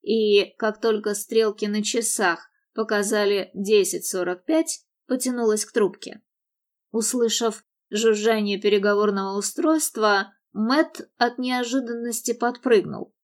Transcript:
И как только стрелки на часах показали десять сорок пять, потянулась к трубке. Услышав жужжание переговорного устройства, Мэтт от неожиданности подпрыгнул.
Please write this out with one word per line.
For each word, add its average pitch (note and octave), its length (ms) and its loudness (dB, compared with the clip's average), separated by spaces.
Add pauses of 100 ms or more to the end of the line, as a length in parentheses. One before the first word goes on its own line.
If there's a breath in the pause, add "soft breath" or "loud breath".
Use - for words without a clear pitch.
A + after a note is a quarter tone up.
И G#3 560 2
как G#3+ 200 -2
только G#3+ 360 0
стрелки A3 500 0
на G#3 180 -2
часах G#3 680 -2 (240)
показали G#3 800 0
десять F#3+ 500 2
сорок F3+ 400 -4
пять, D#4+ 400 0 (220)
потянулась A#3+ 580 -2
к - 60 -20
трубке. - 500 -2 (680)
Услышав A3+ 720 0 (260)
жужжание G#3+ 680 2
переговорного G3+ 760 2
устройства, G#3+ 1000 0 (200)
Мэтт A#3 640 -2
от A#3+ 220 -2
неожиданности A#3+ 920 -4
подпрыгнул. A#3+ 800 0 (100)